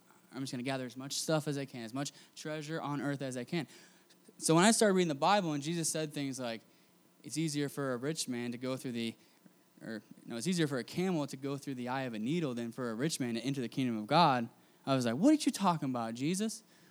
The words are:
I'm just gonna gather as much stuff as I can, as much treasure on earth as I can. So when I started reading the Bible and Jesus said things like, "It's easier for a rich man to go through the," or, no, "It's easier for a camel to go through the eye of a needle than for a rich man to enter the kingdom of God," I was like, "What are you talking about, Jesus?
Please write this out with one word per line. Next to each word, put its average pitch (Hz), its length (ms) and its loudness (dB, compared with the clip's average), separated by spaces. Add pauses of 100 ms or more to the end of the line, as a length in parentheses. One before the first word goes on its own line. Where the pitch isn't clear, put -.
(340)
I'm 131 80 -8
just 131 100 -6
gonna 123 120 -6
gather 135 220 -2
as 120 120 -12
much 135 240 -8
stuff 156 260 0
as 143 100 -2
I 139 80 -4
can, 127 180 -12
as 113 100 -8
much 139 180 -4 (240)
treasure 156 460 -6
on 143 200 -4
earth 139 200 -2
as 131 160 -6
I 123 80 -4
can. 165 200 -2 (720)
So - 180 6
when 175 100 10
I 226 60 10
started 214 220 6
reading 180 140 4
the 147 80 0
Bible 170 380 4
and 143 100 -2
Jesus 165 260 -2
said 156 240 -4
things 139 260 -4
like, 117 220 -6 (600)
"It's 110 140 -8
easier 147 320 0
for 135 240 -2
a 123 40 -2
rich 147 300 -4
man 120 240 -2
to 120 60 -8
go 127 200 -2
through 127 140 -6
the," 117 240 -2 (680)
or, 110 220 -8 (220)
no, 117 120 -6
"It's 117 100 -2
easier 170 200 2
for 139 100 -2
a 117 60 -2
camel 165 440 0
to 139 80 -10
go 139 220 -6
through 135 180 -8
the 123 140 -6
eye 135 140 -2
of 123 100 -4
a 107 60 -4
needle 139 340 0
than 117 180 -4
for 123 200 -4
a 110 40 -4
rich 147 240 -2
man 120 160 0
to 117 60 -2
enter 135 200 -2
the 117 80 -4
kingdom 123 280 0
of 107 100 -4
God," 139 400 6 (380)
I 135 100 4
was 127 100 2
like, 113 100 2
"What 226 160 6
are 302 120 4
you 277 80 2
talking 165 380 2
about, 117 240 -2
Jesus? 185 500 -2 (280)